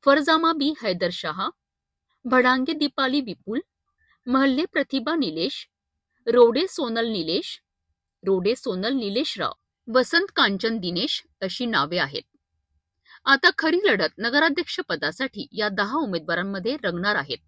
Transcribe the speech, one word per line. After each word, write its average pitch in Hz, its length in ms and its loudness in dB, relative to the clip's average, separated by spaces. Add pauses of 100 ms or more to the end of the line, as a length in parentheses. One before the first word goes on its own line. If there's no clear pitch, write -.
फरजामा 320 480 4
बी 277 200 0 (100)
हैदर 180 280 0
शहा, 175 380 -6 (760)
भडांगे 254 480 2
दीपाली 285 480 0
विपुल, 220 380 -6 (680)
महल्ले 269 380 2
प्रतिभा 269 500 -2
निलेश, 185 520 -4 (600)
रोडे 240 400 6
सोनल 233 400 -2
निलेश, 190 520 -4 (640)
रोडे 190 320 2
सोनल 208 380 -4
निलेश 233 460 -2
राव, 147 140 -4 (340)
वसंत 254 480 2
कांचन 226 420 0
दिनेश 180 460 -4 (180)
अशी 190 240 -6
नावे 170 320 0
आहेत. 147 260 -4 (1000)
आता 269 320 6
खरी 339 260 2
लढत 185 340 2
नगराध्यक्ष 294 640 0
पदासाठी 185 720 -4
या 208 180 -2
दहा 208 280 -2
उमेदवारांमध्ये 190 840 -2
रंगणार 190 320 0
आहेत. 135 220 -4 (100)